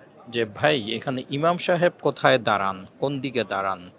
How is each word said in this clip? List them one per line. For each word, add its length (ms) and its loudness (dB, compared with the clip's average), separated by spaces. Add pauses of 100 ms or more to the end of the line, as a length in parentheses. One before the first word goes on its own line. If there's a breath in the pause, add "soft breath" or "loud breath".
(300)
যে, 160 0
"ভাই, 460 0
এখানে 380 -4
ইমাম 280 0
সাহেব 340 2 (100)
কোথায় 380 4
দাঁড়ান, 460 0 (140)
কোন 200 -2
দিকে 240 -2
দাঁড়ান?" 560 -4